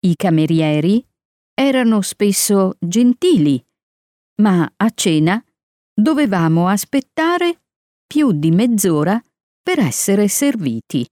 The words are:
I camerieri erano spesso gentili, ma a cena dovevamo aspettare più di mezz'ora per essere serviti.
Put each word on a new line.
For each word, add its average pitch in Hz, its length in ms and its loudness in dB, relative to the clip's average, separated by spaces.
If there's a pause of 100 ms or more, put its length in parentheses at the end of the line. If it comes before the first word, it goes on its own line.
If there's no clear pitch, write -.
I 175 140 0
camerieri 160 880 0 (520)
erano 254 460 0
spesso 196 760 -2
gentili, 208 800 2 (840)
ma 180 340 2
a 214 160 0
cena 170 500 0 (480)
dovevamo 190 760 0
aspettare 330 960 -2 (420)
più 294 260 0
di 156 200 0
mezz'ora 196 680 0 (440)
per 359 160 -2
essere 208 480 0
serviti. 156 840 -4